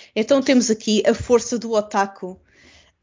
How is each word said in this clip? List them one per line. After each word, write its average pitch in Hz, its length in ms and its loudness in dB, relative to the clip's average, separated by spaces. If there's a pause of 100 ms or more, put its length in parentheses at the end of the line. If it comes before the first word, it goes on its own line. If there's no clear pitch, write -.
(160)
Então 262 260 0
temos 254 300 2
aqui 214 340 0
a - 80 4
força 240 460 0
do 226 140 -8
otaku, 202 680 -4 (640)